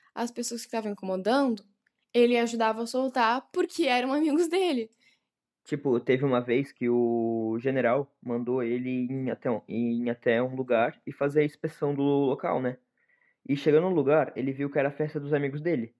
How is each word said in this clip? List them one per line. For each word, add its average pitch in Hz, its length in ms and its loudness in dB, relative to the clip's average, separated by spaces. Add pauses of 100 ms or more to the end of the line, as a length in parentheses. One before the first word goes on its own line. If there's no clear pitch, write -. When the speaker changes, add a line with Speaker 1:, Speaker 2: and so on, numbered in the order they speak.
(140)
Speaker 1:
as 233 160 -6
pessoas 240 300 -8
que - 60 -14
estavam 214 260 -6
incomodando, 208 720 0 (480)
ele 240 240 6
ajudava 226 460 0
a 233 40 -6
soltar 254 640 0
porque 349 340 -2
eram 254 280 2
amigos 302 360 2
dele. 320 420 0 (760)
Speaker 2:
Tipo, 139 360 0
teve 131 240 2
uma 127 160 2
vez 123 320 0
que 123 160 -4
o 117 720 0
general 131 600 0
mandou 123 420 -2
ele 123 280 -4
em 127 400 -4
até - 200 -4
um, 107 180 -2
em 117 420 -2
até 117 320 0
um 131 120 -4
lugar 123 520 0
e 147 60 -10
fazer 143 280 0
a 151 40 6
inspeção 147 500 -4
do 139 80 -2
local, 143 580 0
né? 127 180 -4 (720)
E 139 80 0
chegando 156 320 4
no 185 60 0
lugar, 147 420 2
ele 131 160 -2
viu 139 180 -6
que 151 80 -2
era 139 100 2
a 139 40 -6
festa 151 280 -4
dos 143 120 -8
amigos 143 280 0
dele. 151 400 -2